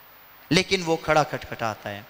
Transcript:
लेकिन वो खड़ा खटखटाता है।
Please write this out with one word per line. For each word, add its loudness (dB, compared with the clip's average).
लेकिन 2
वो 0
खड़ा 4
खटखटाता -6
है। -10